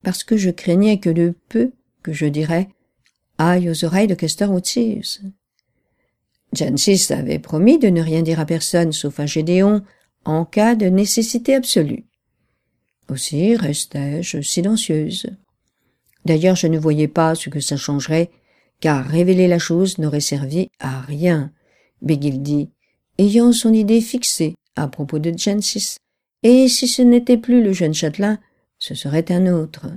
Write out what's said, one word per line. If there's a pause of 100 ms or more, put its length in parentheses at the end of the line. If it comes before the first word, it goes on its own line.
Parce
que
je
craignais
que
le (160)
peu (300)
que
je
dirais (680)
aille
aux
oreilles
de
Custer
Woodsills. (1200)
Jancis
avait
promis
de
ne
rien
dire
à
personne,
sauf
à
Gédéon, (400)
en
cas
de
nécessité
absolue. (1040)
Aussi
restai-je
silencieuse. (960)
D'ailleurs,
je
ne
voyais
pas
ce
que
ça
changerait, (480)
car
révéler
la
chose
n'aurait
servi (100)
à
rien. (500)
Begildi, (480)
ayant
son
idée
fixée (200)
à
propos
de
Jancis, (440)
et
si
ce
n'était
plus
le
jeune
châtelain, (400)
ce
serait
un
autre. (120)